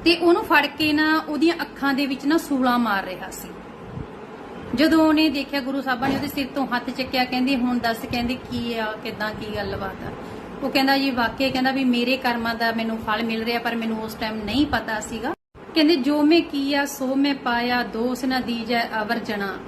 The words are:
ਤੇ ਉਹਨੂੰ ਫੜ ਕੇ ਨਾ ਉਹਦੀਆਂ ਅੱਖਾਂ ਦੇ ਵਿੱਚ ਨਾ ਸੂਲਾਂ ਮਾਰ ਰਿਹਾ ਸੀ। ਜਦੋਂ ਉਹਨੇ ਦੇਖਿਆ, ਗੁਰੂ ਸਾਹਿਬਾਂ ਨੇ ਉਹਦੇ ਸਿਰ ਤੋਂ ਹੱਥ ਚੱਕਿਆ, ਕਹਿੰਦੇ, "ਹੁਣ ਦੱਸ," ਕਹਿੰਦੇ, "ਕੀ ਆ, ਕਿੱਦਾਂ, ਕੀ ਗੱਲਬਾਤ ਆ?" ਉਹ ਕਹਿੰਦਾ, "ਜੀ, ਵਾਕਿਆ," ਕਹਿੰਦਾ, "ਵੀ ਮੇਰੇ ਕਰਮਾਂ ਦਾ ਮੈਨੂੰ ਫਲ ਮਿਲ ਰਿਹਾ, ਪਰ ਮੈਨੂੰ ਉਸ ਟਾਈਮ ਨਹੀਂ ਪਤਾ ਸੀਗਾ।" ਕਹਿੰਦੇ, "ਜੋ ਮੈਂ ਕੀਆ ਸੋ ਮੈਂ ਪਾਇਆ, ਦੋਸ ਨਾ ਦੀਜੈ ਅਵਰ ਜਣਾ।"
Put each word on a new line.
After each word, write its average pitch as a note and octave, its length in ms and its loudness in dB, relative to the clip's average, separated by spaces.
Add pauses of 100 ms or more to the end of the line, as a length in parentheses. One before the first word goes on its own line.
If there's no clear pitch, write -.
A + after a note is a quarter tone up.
ਤੇ E4+ 120 6
ਉਹਨੂੰ F4 280 6
ਫੜ D4 220 4
ਕੇ D4+ 260 0
ਨਾ D#4 360 4
ਉਹਦੀਆਂ D#4 340 4
ਅੱਖਾਂ C#4 320 0
ਦੇ C#4 120 2
ਵਿੱਚ C4+ 200 -4
ਨਾ D#4+ 120 6
ਸੂਲਾਂ B3+ 400 2
ਮਾਰ G#3 260 2
ਰਿਹਾ F#3 260 -8
ਸੀ। - 180 -12 (1300)
ਜਦੋਂ D#4 340 6
ਉਹਨੇ D#4 200 6
ਦੇਖਿਆ, C#4+ 320 -2
ਗੁਰੂ C4+ 220 -4
ਸਾਹਿਬਾਂ C4 260 -2
ਨੇ C4+ 60 0
ਉਹਦੇ C#4 140 -4
ਸਿਰ C4+ 260 -2
ਤੋਂ C4 120 0
ਹੱਥ A#3+ 240 -2
ਚੱਕਿਆ, B3+ 340 -2
ਕਹਿੰਦੇ, B3+ 320 0
"ਹੁਣ B3 220 0
ਦੱਸ," A3+ 200 0 (140)
ਕਹਿੰਦੇ, A#3+ 220 -2
"ਕੀ A#3 400 -6
ਆ, G#3+ 180 -2 (120)
ਕਿੱਦਾਂ, G#3+ 260 -4
ਕੀ G#3 260 -8
ਗੱਲਬਾਤ G3 480 -6
ਆ?" G3 80 -8 (500)
ਉਹ B3+ 80 -2
ਕਹਿੰਦਾ, C4+ 280 4
"ਜੀ, C4+ 120 2
ਵਾਕਿਆ," B3 400 0
ਕਹਿੰਦਾ, C4 200 2
"ਵੀ C4+ 140 0
ਮੇਰੇ B3 320 2
ਕਰਮਾਂ A#3 380 -2
ਦਾ A3+ 180 0
ਮੈਨੂੰ A3+ 260 -2
ਫਲ A3 240 -2
ਮਿਲ A3+ 200 -2
ਰਿਹਾ, A#3 160 0
ਪਰ A#3 160 -2
ਮੈਨੂੰ A3 280 -2
ਉਸ A3 120 -8
ਟਾਈਮ A3 300 -6
ਨਹੀਂ B3 220 2
ਪਤਾ A3 340 -2
ਸੀਗਾ।" A#3 340 -6 (400)
ਕਹਿੰਦੇ, D#4+ 220 6
"ਜੋ D4 260 2
ਮੈਂ D#4+ 180 6
ਕੀਆ C#4+ 440 0
ਸੋ C4+ 300 -4
ਮੈਂ C#4 200 2
ਪਾਇਆ, B3 480 0
ਦੋਸ A#3 420 -2
ਨਾ C4 160 0
ਦੀਜੈ A#3 420 -2 (200)
ਅਵਰ A#3 160 -2
ਜਣਾ।" G3+ 360 -4 (140)